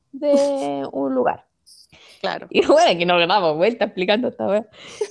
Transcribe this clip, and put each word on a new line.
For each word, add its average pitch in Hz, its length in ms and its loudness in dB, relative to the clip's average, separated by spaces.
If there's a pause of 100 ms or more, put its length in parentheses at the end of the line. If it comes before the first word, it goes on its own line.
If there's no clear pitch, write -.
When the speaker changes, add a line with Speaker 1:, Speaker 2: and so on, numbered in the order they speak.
(120)
Speaker 1:
de 277 760 0
Speaker 2:
<laughs> - 40 -10
Speaker 1:
un 269 220 -4
lugar. - 320 -4 (760)
Speaker 2:
Claro. 175 280 -8
Speaker 1:
Y - 160 2
bueno, 277 320 4
que 170 80 0
nos 175 220 2
damos 175 300 2
vuelta 208 280 0
explicando 202 440 -2
esta 185 180 -6
wea. 208 180 -2 (460)